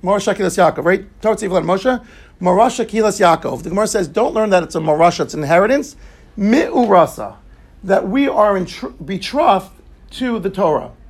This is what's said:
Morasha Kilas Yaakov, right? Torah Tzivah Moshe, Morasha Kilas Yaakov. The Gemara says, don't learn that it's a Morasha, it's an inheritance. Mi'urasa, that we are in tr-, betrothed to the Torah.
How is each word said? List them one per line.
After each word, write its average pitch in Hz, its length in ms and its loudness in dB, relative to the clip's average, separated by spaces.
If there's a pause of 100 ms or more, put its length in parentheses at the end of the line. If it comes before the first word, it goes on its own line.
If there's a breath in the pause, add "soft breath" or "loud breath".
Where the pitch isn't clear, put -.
Morasha 202 300 0
Kilas 185 240 -2
Yaakov, 160 260 2
right? 190 380 -2
Torah 214 140 0
Tzivah 185 280 -2
Moshe, 196 400 -2 (380 loud breath)
Morasha 220 440 2
Kilas 214 340 -2
Yaakov. 160 420 2
The 165 80 -10
Gemara 202 180 0
says, 196 200 -2
don't 214 260 -2
learn 214 160 0
that 180 140 4
it's 156 100 -12
a 165 60 -4
Morasha, 160 420 2
it's 131 140 -6
an 151 60 -6
inheritance. 196 540 2 (400 soft breath)
Mi'urasa, 202 1000 2 (480 soft breath)
that 190 240 0
we 269 200 0
are 208 300 2
in 180 80 -4
tr-, - 220 -12
betrothed 196 840 -2 (420)
to 240 280 -4
the 185 100 -4
Torah. 156 420 -2 (180)